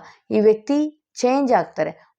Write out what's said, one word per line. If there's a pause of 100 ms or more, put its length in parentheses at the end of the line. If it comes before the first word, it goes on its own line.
(320)
ಈ
ವ್ಯಕ್ತಿ (220)
ಚೇಂಜ್
ಆಗ್ತಾರೆ.